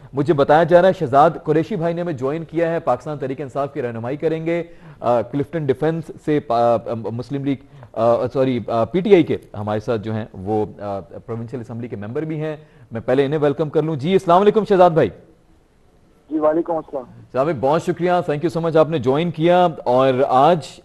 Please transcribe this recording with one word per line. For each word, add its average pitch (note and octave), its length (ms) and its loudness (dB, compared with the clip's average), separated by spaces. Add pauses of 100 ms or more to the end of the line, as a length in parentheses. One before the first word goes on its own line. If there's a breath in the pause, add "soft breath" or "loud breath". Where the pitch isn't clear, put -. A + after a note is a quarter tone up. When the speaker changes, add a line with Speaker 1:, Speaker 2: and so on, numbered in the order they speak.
(160 loud breath)
Speaker 1:
मुझे C#3+ 180 0
बताया D3 300 4
जा E3+ 160 6
रहा F3+ 80 6
है F#3 60 4
शहजाद E3+ 440 2
कुरैशी D#3+ 380 -2
भाई E3+ 180 -4
ने E3+ 80 -6
हमें F3 160 -6
ज्वाइन C#3 260 -6
किया D#3+ 260 -4
है, E3 100 -2
पाकिस्तान D3 380 -4
तहरीक C3 240 -6
इंसाफ C#3 320 -6
की D3 80 -6
रहनुमाई A#2+ 360 -6
करेंगे, D#3+ 520 -4 (340 loud breath)
आ, A#2+ 180 2
क्लिफ्टन C#3+ 440 -4
डिफेंस D3+ 560 -2
से D3 180 0
पा-, A#2 500 0
आ, A#2 60 -4
मुस्लिम A#2+ 500 -8
लीग, C#3 120 -2 (400 loud breath)
आ, A#2 300 2
sorry, C3 440 -2
आ, A#2 140 0
पीटीआई F#3 380 4
के A2 160 -2 (160)
हमारे G#2+ 240 -4
साथ A#2 180 -4
जो G#2+ 160 -6
हैं A2 220 -6
वो, G#2 300 -2
आ, - 20 -16 (320)
provincial A2+ 640 -12
assembly A#2 240 -12
के A#2+ 80 -12
member A2+ 300 -8
भी D#3+ 120 -8
हैं। D3+ 300 -8 (260 soft breath)
मैं A2+ 100 -8
पहले C3+ 220 2
इन्हें D3 140 -2
welcome D3 300 0
कर D#3 140 0
लूँ। D#3+ 120 -2
जी, D#3 200 0
अस्सलाम E3+ 240 4
वालेकुम G#3 260 4
शहजाद F3+ 300 6
भाई। C3+ 140 4 (1200)
Speaker 2:
जी, D#3 100 -4
वालेकुम D#3+ 380 0
अस्सलाम। D3 260 -8
Speaker 1:
शहजाद A#2+ 420 -4
भाई, E3+ 80 0
बहुत C#3 280 0
शुक्रिया, F3 420 -2
thank D3 220 -4
you E3 120 -2
so E3 60 -4
much D#3+ 140 0
आपने D#3 220 4
ज्वाइन C#3 320 0
किया। F3 360 4
और B2+ 560 2
आज C#3+ 380 4 (240)